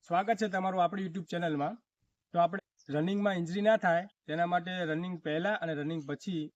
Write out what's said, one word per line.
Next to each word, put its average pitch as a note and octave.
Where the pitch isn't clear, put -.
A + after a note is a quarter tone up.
સ્વાગત G3
છે A3
તમારું F#3
આપણી F#3+
YouTube F3
ચેનલમાં. D#3+
તો -
આપણે F3
રનિંગમાં F#3+
ઇન્જરી F3
ના A3
થાય F3
તેના E3
માટે F3
રનિંગ F3
પહેલા E3+
અને E3
રનિંગ D#3
પછી D#3